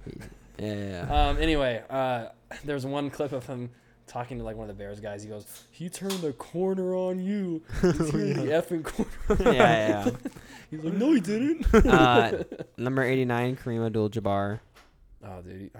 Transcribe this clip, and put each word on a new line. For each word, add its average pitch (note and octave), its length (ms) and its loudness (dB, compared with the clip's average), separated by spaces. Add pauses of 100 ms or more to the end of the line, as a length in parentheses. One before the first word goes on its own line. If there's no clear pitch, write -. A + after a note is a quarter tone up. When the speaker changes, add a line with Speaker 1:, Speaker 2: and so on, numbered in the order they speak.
Speaker 1:
He, - 80 -12 (460)
yeah, G#2 160 -6
yeah, G2 340 -8
yeah. D3 200 4
Speaker 2:
Um, C#3+ 100 2
anyway, C#3+ 500 2
uh, B2+ 380 -2 (380)
there's C#3+ 200 -4
one C#3 260 -4
clip C#3+ 220 -4
of B2+ 140 -8
him B2 240 -8 (380)
talking B2 300 -10
to, A2+ 60 -8
like, A2 120 -8
one A2 120 -10
of G2+ 80 -12
the G2+ 60 -12
Bears G2+ 160 -12
guys. G#2 240 -10
He G#2+ 60 -14
goes, G#2+ 160 -12 (260)
"He E3+ 180 -12
turned F#3+ 320 -6
the D#3 120 -4
corner F#3 640 -4
on F#3 260 -2
you. F#3 400 -4 (100)
Speaker 1:
<laughs> - 80 -8
Speaker 2:
He F3 120 4
turned D3 440 0
the C3+ 100 -2
Speaker 1:
Yeah. D#3 140 2
Speaker 2:
effing E3+ 220 -4
corner." - 720 2
Speaker 1:
Yeah, A3 520 4
yeah. B3 40 0 (300)
Speaker 2:
<laughs> - 320 -20
He's D#3 100 -8
like, E3+ 120 -2
"No, B3 180 2
he C4 80 6
didn't." B3 520 0 (140)
Speaker 1:
Uh, A#2+ 560 6 (160)
Speaker 2:
<laughs> - 180 -14
Speaker 1:
number C3 280 0
eighty-nine, B2 520 2
Kareem A2+ 300 -4
Abdul-Jabbar. G#2 720 -2 (680)
Speaker 2:
Oh, F#2 180 -14
dude, F#2 380 -14